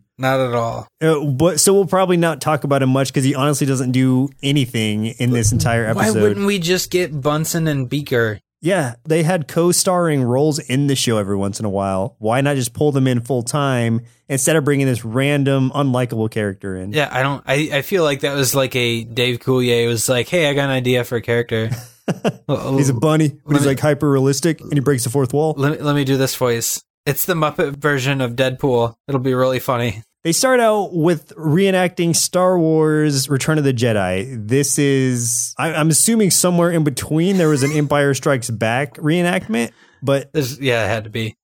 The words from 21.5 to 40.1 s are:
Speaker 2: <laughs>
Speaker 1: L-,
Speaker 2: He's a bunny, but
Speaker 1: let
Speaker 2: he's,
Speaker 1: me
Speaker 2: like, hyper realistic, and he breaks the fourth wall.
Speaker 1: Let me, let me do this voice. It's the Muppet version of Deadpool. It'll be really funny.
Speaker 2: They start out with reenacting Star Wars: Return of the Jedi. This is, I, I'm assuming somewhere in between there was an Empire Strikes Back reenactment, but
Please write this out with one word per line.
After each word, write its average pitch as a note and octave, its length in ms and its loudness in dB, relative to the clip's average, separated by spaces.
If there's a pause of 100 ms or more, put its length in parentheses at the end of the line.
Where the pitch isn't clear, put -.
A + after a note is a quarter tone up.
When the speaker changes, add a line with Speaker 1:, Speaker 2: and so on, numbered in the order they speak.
Speaker 2:
<laughs> - 400 -6
Speaker 1:
L-, C3+ 300 -2
Speaker 2:
He's C#3 120 2
a C3+ 40 2
bunny, D#3 360 2
but - 160 -10
Speaker 1:
let D3 120 -2
Speaker 2:
he's, C#3 60 2
Speaker 1:
me C#3 40 2
Speaker 2:
like, C3+ 140 0
hyper D3 280 2
realistic, C#3 520 2
and - 120 -8
he D3 60 2
breaks C3 240 0
the - 60 -4
fourth C3 240 0
wall. D3+ 240 0
Speaker 1:
Let C#3 200 0
me, - 60 -8
let D3 120 0
me C#3+ 100 0
do C3+ 120 2
this C3 180 0
voice. A#2 460 -2 (240)
It's C#3 200 -2
the F3+ 100 0
Muppet D3+ 400 -2
version C#3+ 440 0
of B2 160 -2
Deadpool. B2+ 600 0 (120)
It'll C#3 140 0
be B2+ 140 0
really C3 240 2
funny. A#2+ 420 -2 (240)
Speaker 2:
They E3 80 0
start B3+ 260 2
out G#3+ 340 2
with E3 440 0
reenacting F3 800 2
Star F#3 420 2
Wars: D#3 720 2
Return D3+ 300 0
of D3 40 2
the C3+ 100 2
Jedi. A2 640 0 (120)
This C#3+ 320 0
is, C3 800 0
I, D#3+ 180 -2
I'm D#3 140 2
assuming G#3+ 420 2
somewhere F3 400 2
in E3 120 0
between D#3+ 540 0
there E3+ 120 4
was D3 120 2
an C#3+ 100 2
Empire C#3+ 440 2
Strikes C3+ 340 -2
Back A#2 460 -2
reenactment, F3+ 720 -2 (320)
but C3+ 320 -2